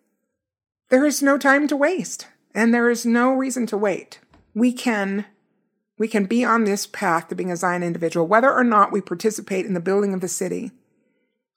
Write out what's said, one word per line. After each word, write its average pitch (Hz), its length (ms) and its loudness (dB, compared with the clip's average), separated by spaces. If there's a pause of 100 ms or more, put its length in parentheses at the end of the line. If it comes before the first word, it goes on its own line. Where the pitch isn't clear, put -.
(880)
there 262 160 4
is 285 160 0
no 277 160 2
time 277 300 2
to 294 100 -2
waste 285 500 -2 (260)
and 226 200 2
there 240 160 2
is 240 160 -2
no 240 280 2
reason 254 340 -4
to 208 100 -4
wait. 202 420 -4 (340)
We 240 200 2
can, 208 520 -4 (720)
we 220 100 -2
can 208 180 0
be 233 180 0
on 226 220 2
this 202 200 -2
path 170 440 -2
to 185 60 -10
being 180 160 -6
a 170 60 -4
Zion 180 260 -2
individual, 170 440 -2
whether 226 260 4
or 254 100 2
not 214 280 4
we 202 100 -2
participate 208 640 -4
in 196 80 -4
the 180 60 -2
building 196 340 0
of 185 80 -6
the 185 60 -6
city. 180 440 -6 (840)